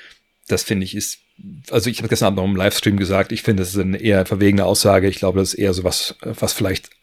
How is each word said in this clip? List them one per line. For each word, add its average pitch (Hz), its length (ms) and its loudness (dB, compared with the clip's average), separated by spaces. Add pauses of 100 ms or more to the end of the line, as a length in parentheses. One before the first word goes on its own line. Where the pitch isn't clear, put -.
(480)
Das - 160 0
finde 95 200 -2
ich 92 120 -10
ist, - 240 -8 (500)
also 120 200 0
ich - 80 -6
habe 113 100 -6
gestern 117 180 0
Abend 98 120 0
noch 92 60 0
im 98 120 0
Livestream 101 400 2
gesagt, 95 360 0
ich 110 100 -6
finde, 98 200 2
das 92 120 -6
ist 101 60 0
eine 92 180 -2
eher 98 280 2
verwegene 101 380 2
Aussage. 98 440 4
Ich 92 80 -2
glaube, 95 220 0
das 95 160 0
ist - 60 -6
eher 98 140 0
so 90 100 -4
was, - 360 -4
was - 320 -4
vielleicht 95 380 -4 (120)